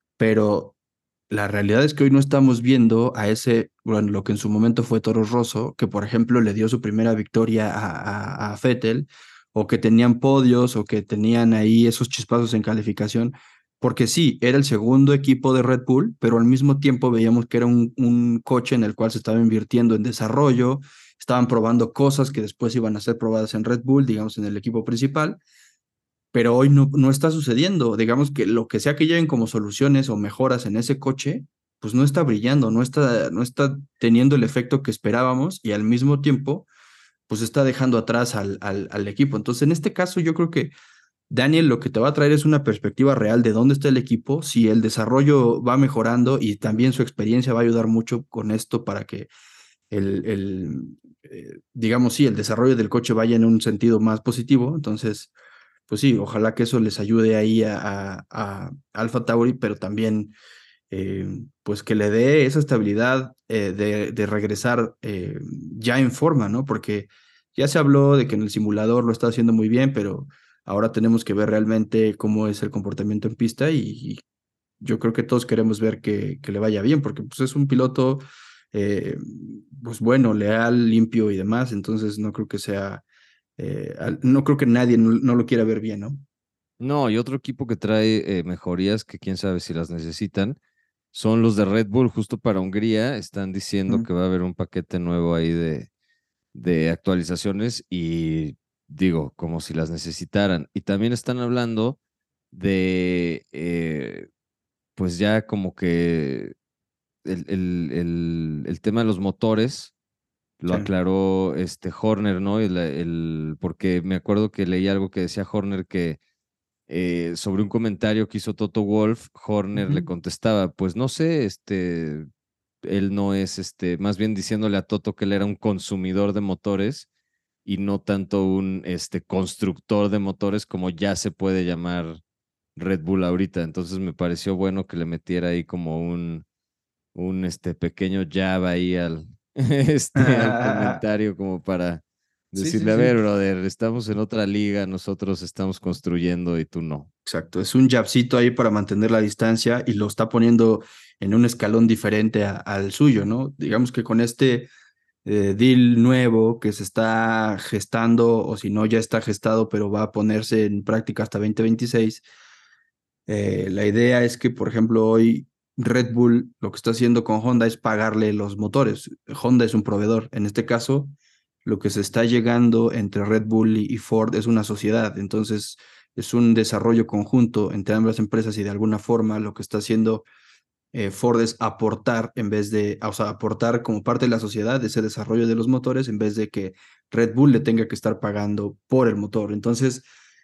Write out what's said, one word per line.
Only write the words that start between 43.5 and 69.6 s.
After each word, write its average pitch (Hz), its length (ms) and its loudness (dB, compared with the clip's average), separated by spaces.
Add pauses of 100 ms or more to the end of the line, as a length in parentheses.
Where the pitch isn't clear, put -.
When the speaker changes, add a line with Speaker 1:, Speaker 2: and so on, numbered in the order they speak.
Speaker 1:
dónde 123 200 4
está 143 160 0
el 131 80 4
equipo, 123 460 -2
si 113 260 2
el 113 120 4
desarrollo 120 840 2
va 123 140 2
mejorando, 123 640 2
y 104 160 -2
también 120 360 2
su 127 80 0
experiencia 120 520 0
va 117 80 2
a - 20 4
ayudar 113 240 2
mucho 113 380 0
con 107 260 -6
esto 113 320 -4
para 101 220 -8
que - 220 -14 (640)
el, 98 360 -2
el, 95 560 -6 (420)
eh, - 360 -18 (140)
digamos, 117 420 2
sí, 143 100 4
el 113 100 2
desarrollo 113 400 2
del 110 140 0
coche 117 240 0
vaya 113 220 2
en 113 100 6
un 113 160 4
sentido 113 380 2
más 110 220 0
positivo. 123 540 0
Entonces, 110 560 -6 (560)
pues 107 140 -4
sí, 127 180 4
ojalá 104 340 -2
que 120 100 0
eso 117 160 0
les 110 200 0
ayude 110 360 4
ahí 110 280 2
a, 104 160 -4
a, 98 500 -8
a 98 420 -10 (220)
Alpha 117 320 -4
Tauri, 117 280 2
pero 104 220 -4
también, 107 580 -4 (580)
eh, 95 360 -6 (360)
pues 104 180 -6
que 113 140 -2
le 104 160 2
dé 131 340 4
esa 139 140 0
estabilidad, 123 720 0 (140)
eh, 101 280 -2
de, 104 360 -2
de 104 160 -2
regresar, 107 720 -2
eh, 101 380 -8 (380)
ya 120 220 0
en 127 120 4
forma, 143 360 0
¿no? 117 160 -2
Porque 104 440 -6 (480)
ya 135 120 0
se 160 120 2
habló 139 380 6
de 120 100 2
que - 80 -2
en 107 80 0
el 104 80 -4
simulador 110 520 0
lo 117 80 2
está 113 160 0
haciendo 117 240 2
muy 110 160 2